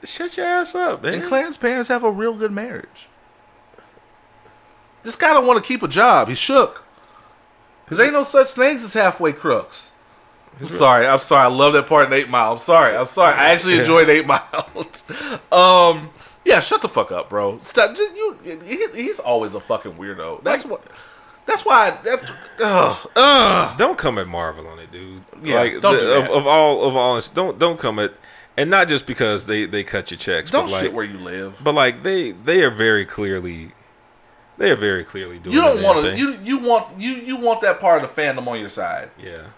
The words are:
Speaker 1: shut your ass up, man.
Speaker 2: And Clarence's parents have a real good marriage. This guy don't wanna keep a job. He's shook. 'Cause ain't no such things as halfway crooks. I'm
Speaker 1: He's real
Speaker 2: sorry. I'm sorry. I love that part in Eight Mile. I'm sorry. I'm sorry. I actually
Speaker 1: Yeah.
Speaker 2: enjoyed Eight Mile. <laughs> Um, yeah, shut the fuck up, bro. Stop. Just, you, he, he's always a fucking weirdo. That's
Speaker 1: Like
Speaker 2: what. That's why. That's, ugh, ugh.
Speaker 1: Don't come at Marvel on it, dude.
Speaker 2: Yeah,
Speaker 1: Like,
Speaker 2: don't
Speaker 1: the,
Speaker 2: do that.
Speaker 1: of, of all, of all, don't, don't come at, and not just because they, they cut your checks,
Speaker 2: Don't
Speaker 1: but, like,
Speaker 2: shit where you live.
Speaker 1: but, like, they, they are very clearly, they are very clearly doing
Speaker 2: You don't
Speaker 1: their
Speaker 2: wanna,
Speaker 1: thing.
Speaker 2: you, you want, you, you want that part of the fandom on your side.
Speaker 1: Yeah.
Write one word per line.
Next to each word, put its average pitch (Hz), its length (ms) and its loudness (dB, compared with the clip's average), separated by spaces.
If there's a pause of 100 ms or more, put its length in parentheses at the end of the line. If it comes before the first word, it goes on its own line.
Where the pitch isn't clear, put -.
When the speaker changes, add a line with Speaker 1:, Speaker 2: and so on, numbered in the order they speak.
Speaker 1:
shut - 320 -12
your 359 100 -6
ass 349 280 -2
up, 359 280 -4
man. - 120 -4
Speaker 2:
And 175 100 -6
Clarence's 311 340 -2
parents 240 300 -4
have 247 160 -2
a 226 60 2
real 220 240 -4
good 214 180 -6
marriage. - 540 -12 (2000)
This 226 140 -14
guy 311 160 -2
don't 269 140 2
wanna 240 140 2
keep 247 220 -8
a 165 60 -4
job. 170 400 4
He's - 100 -8
shook. - 460 0 (1000)
'Cause 160 140 -8
ain't 277 120 4
no 285 100 0
such 269 280 2
things 262 340 0
as 202 80 -14
halfway 180 400 0
crooks. - 600 -4 (640)
I'm 131 100 -20
Speaker 1:
He's 143 80 -14
real 175 60 -8
Speaker 2:
sorry. 127 280 6
I'm 135 120 4
sorry. 135 260 4
I 123 40 4
love 135 260 4
that 143 120 2
part 147 200 4
in 131 60 -2
Eight 135 160 0
Mile. 120 240 2
I'm 117 60 -6
sorry. 151 380 4
I'm 127 100 -2
sorry. 170 280 4
I 139 160 4
actually 175 240 2
Speaker 1:
Yeah. 165 60 4
Speaker 2:
enjoyed 160 280 6
Eight 151 180 4
Mile. - 460 -2
<laughs> - 800 -12
Um, 175 580 4 (340)
yeah, 247 160 4
shut 427 220 -2
the 220 60 -4
fuck - 240 -2
up, 87 180 -6
bro. 104 320 -4
Stop. - 340 0
Just, 403 180 -6
you, 415 240 -8 (260)
he, 294 300 -6
he's 247 240 -10
always 110 360 -4
a 104 60 -10
fucking 104 340 -8
weirdo. 85 500 -14
That's 214 200 -2
Speaker 1:
Like 285 80 -14
Speaker 2:
what. - 120 -14 (600)
That's - 180 -4
why. 233 400 4
That's, 240 200 -4 (360)
ugh, 180 560 0
ugh. 220 600 4
Speaker 1:
Don't 269 180 2
come 120 220 -2
at 92 100 -6
Marvel 80 380 -8
on 82 120 -18
it, 82 140 -20
dude. 92 300 -20 (200)
Speaker 2:
Yeah, 156 180 -6
Speaker 1:
Like, 120 200 -2
Speaker 2:
don't - 140 4
Speaker 1:
the, 127 60 2
Speaker 2:
do 95 80 0
that. 143 160 4
Speaker 1:
of, - 60 -6
of 143 160 0
all, 151 380 4
of 131 120 0
all, 123 240 0 (120)
don't, 180 260 -4
don't 170 200 0
come 110 200 -6
at, 104 140 -2 (460)
and 143 100 0
not 185 200 2
just 143 180 -4
because 107 400 -4
they, 107 180 -2
they 101 180 -6
cut 98 280 -8
your 85 80 -16
checks, 80 320 -6
Speaker 2:
Don't - 160 -2
Speaker 1:
but, 95 60 -6
like, 95 100 -4
Speaker 2:
shit 113 100 -4
where 107 140 -8
you 101 120 -14
live. 95 460 -12
Speaker 1:
but, 147 100 0
like, 127 280 0
they, 180 300 -4
they 139 300 0
are 135 80 4
very 107 360 0
clearly, 90 640 -8 (880)
they 196 120 0
are 135 60 2
very 98 280 -4
clearly 90 340 -16
doing 180 180 -10
Speaker 2:
You 330 60 2
don't 285 140 2
Speaker 1:
their 196 80 -6
Speaker 2:
wanna, 170 180 2
Speaker 1:
thing. 196 160 -4
Speaker 2:
you, 277 140 -4 (100)
you 254 160 -4
want, 226 420 -2
you, 240 120 -8
you 254 240 -10
want 226 260 -2
that 196 180 0
part 165 240 2
of 123 100 -12
the 160 60 -6
fandom 131 260 -4
on 117 140 -8
your 104 100 -12
side. 85 480 -10
Speaker 1:
Yeah. 85 240 -18 (140)